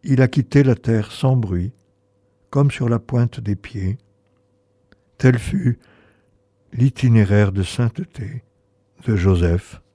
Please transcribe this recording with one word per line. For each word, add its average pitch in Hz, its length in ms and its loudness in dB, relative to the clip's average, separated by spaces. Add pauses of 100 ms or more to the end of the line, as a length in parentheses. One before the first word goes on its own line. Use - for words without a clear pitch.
il 131 180 2
a 127 80 4
quitté 143 340 2
la 131 120 4
terre 110 380 -2
sans 131 220 0
bruit, 98 380 -2 (760)
comme 143 200 2
sur 120 180 -4
la 117 100 0
pointe 120 420 -4
des 104 160 -4
pieds. 98 400 -6 (1200)
Tel 127 220 2
fut 127 400 -4 (960)
l'itinéraire 107 800 2
de 95 100 -2
sainteté 120 840 -6 (600)
de 110 100 0
Joseph. 87 640 0 (140)